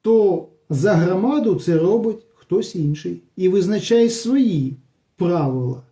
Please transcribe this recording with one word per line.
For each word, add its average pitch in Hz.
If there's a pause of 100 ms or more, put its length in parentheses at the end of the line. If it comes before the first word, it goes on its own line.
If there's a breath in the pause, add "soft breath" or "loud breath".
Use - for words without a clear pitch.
то 208 (220)
за 165
громаду 196
це 170
робить 214 (100)
хтось 220
інший 165 (140)
і 185
визначає 208
свої 214 (400)
правила 135 (100)